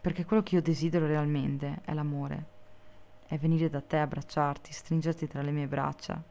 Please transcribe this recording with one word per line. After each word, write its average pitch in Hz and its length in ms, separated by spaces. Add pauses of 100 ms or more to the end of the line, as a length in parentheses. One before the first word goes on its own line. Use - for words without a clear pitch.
Perché 175 240
quello 220 180
che 208 120
io 175 80
desidero 160 440
realmente 143 760
è - 80
l'amore. 147 540 (800)
È 160 100
venire 160 320
da 143 140
te, - 160
abbracciarti, 143 760
stringerti 160 540
tra 139 160
le 143 80
mie 147 160
braccia. 143 640